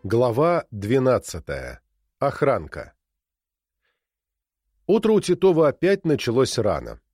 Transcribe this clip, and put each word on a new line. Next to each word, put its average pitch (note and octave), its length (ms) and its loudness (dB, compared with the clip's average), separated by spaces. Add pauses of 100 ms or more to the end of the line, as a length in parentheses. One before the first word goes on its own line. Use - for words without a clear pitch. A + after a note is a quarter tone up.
Глава B2 640 0
двенадцатая. G2+ 1080 -2 (380)
Охранка. C3 720 -4 (1900)
Утро G#3+ 260 2
у G#3 80 4
Титова F3 480 2
опять G3 360 0
началось C3 540 0
рано. C#2+ 420 -4 (140)